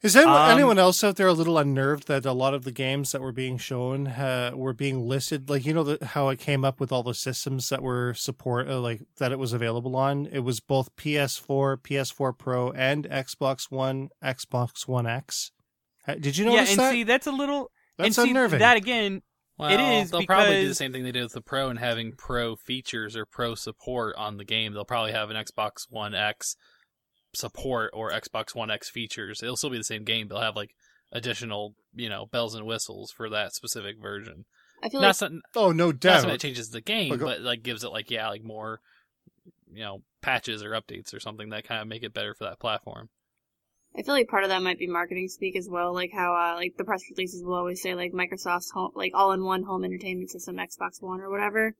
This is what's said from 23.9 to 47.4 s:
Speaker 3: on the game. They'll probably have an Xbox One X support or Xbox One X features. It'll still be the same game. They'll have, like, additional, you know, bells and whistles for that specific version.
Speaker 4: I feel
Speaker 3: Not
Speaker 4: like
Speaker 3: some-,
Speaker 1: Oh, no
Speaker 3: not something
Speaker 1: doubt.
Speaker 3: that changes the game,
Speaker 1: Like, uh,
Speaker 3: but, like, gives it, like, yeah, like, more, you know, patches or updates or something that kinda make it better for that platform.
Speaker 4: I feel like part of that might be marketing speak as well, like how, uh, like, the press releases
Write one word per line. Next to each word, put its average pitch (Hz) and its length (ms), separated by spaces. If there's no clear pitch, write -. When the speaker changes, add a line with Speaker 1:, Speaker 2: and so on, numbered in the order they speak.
Speaker 3:
on 107 200
the 101 80
game. 110 300
They'll 104 100
probably 113 280
have 107 180
an 110 60
Xbox 110 520
One 104 260
X 107 400
support 120 580
or 110 200
Xbox 110 420
One 110 160
X 104 180
features. 104 540
It'll 120 140
still 151 140
be 127 80
the 110 60
same 107 200
game. 110 240
They'll 98 120
have, 110 160
like, 104 180
additional, 110 640
you 117 140
know, 104 180
bells 117 280
and 107 120
whistles 104 440
for 113 200
that 104 220
specific 107 480
version. 101 440
Speaker 4:
I 220 60
feel 269 120
Speaker 3:
Not 392 80
Speaker 4:
like 185 80
Speaker 3:
some-, 165 260
Speaker 1:
Oh, 196 160
no 165 140
Speaker 3:
not 143 160
something 175 200
Speaker 1:
doubt. 117 60
Speaker 3:
that 139 120
changes 120 300
the 113 100
game, 196 300
Speaker 1:
Like, 127 100
uh, 147 40
Speaker 3:
but, 120 160
like, 120 220
gives 117 200
it, 120 100
like, 110 180
yeah, 110 180
like, 107 160
more, 110 360
you 107 100
know, 101 200
patches 113 400
or 104 80
updates - 420
or 110 60
something 107 320
that 107 160
kinda 110 180
make 110 200
it 107 100
better 107 200
for - 100
that - 160
platform. 110 480
Speaker 4:
I 214 40
feel 269 120
like 233 140
part 202 160
of 190 60
that 185 120
might 180 160
be 180 80
marketing 180 420
speak 190 280
as 185 140
well, 175 240
like 180 180
how, 180 220
uh, 170 220
like, 175 200
the 190 80
press 190 260
releases 180 320